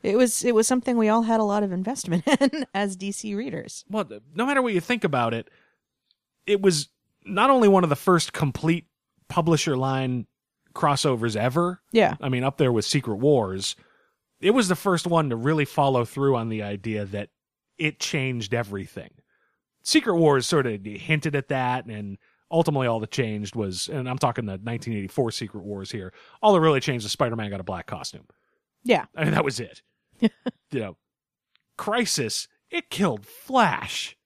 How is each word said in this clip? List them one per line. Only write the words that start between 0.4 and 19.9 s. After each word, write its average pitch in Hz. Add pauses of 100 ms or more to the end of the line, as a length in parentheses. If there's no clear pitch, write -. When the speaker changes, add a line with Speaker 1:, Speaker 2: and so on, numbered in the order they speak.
Speaker 1:
it 240
was 220
something 254
we 220
all 226
had 226
a 220
lot 208
of 190
investment 185
<laughs> 294
in 277
as 196
D 196
C 208
readers. 202
Speaker 2:
Well, 202
th-, 110 (140)
no 220
matter 277
what 240
you 180
think 233
about 123
it, 113 (960)
it 202
was 170 (360)
not 202
only 247
one 190
of 160
the 143
first 175
complete 160 (420)
publisher 160
line 131 (480)
crossovers 127
ever. 156
Speaker 1:
Yeah. 220
Speaker 2:
I 135
mean, 123
up 139
there 131
with 110
Secret 117
Wars. 107 (640)
It 185
was 233
the 180
first 180
one 165
to 117
really 143
follow 135
through 135
on 113
the 107
idea 104
that 101 (480)
it 156
changed 123
everything. 101 (720)
Secret 233